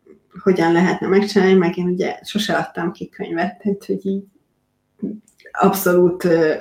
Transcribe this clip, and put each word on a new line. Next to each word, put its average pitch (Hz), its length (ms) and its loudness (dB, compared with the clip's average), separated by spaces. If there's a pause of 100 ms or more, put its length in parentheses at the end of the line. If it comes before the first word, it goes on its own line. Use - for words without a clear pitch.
(440)
hogyan 170 280 2
lehetne 170 360 2
megcsinálni, 190 460 4
meg 180 240 2
én 180 80 -2
ugye 180 380 -4
sose 214 300 -4
adtam 170 380 -4
ki 170 180 -12
könyvet, 175 480 -6
tehát 202 280 -6
hogy 190 200 -6
így 196 180 -4 (1300)
abszolút, 180 720 2
ö, 165 380 2